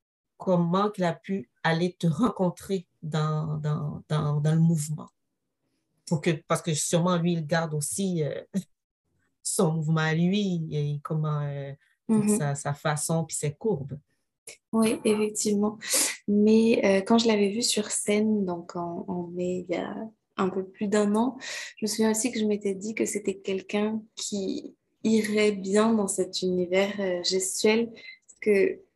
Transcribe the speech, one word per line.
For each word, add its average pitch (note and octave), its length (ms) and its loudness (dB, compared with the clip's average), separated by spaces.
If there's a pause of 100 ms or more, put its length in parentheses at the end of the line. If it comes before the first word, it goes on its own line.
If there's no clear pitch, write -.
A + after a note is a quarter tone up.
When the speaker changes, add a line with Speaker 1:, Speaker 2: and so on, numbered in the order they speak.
(360)
Speaker 1:
comment F#3 540 2
qu'il F#3+ 140 -2
a E3 100 0
pu - 360 -8 (120)
aller E3 300 0
te - 140 -2
rencontrer F#3 800 0 (160)
dans, D#3 560 -2
dans, D3+ 500 -4
dans, D3+ 320 0
dans D#3 140 2
le D#3+ 60 4
mouvement ? D3+ 480 0 (1000)
Pour D#3 140 -2
que, F3+ 100 0 (160)
parce D#3+ 140 0
que E3 140 -2
sûrement, F3 420 0
lui, E3+ 160 0
il E3 140 -4
garde E3 260 -2
aussi, E3+ 500 -2
euh, - 200 -4 (1000)
son E3+ 300 0
mouvement D#3+ 300 0
à D#3 120 0
lui, F3 560 0
et D3 320 -4
comment, D#3 400 -2
euh, C#3 300 -8 (360)
Speaker 2:
Mhm. G#3+ 280 2
Speaker 1:
sa, C#3+ 180 0
sa D3 200 -4
façon, D#3+ 500 -2
puis - 120 -8
ses D3 180 -4
courbes. C#3+ 440 -4 (720)
Speaker 2:
Oui, A3+ 320 2
effectivement. G#3+ 760 0 (500)
Mais, A3 560 6
euh, G3 180 4
quand A3+ 140 4
je A#3 120 4
l'avais G3+ 200 4
vu G#3+ 140 -2
sur - 280 0
scène, G#3+ 540 0
donc F3 320 -6
en, F3 320 -6
en F3+ 200 -4
mai, F3+ 400 -4
il F3 60 -2
y F3 40 -2
a G3+ 180 -6 (400)
un F#3+ 120 0
peu F#3+ 180 -4
plus - 220 -6
d'un G#3 260 2
an, B3 220 2 (400)
je - 80 -8
me G#3+ 40 0
souviens A3 220 2
aussi A3 220 0
que A3 80 -4
je G#3+ 40 0
m'étais G#3 300 -2
dit G#3 200 -8
que G#3+ 120 0
c'était G3+ 300 -4
quelqu'un G#3 680 -4 (140)
qui - 580 -6 (300)
irait G#3+ 480 4
bien G3+ 400 2
dans G#3 160 2
cet - 340 -4
univers, F#3 560 0
euh, F3+ 240 -2
gestuel, G#3+ 680 0
parce - 500 -20
que G3 400 2 (160)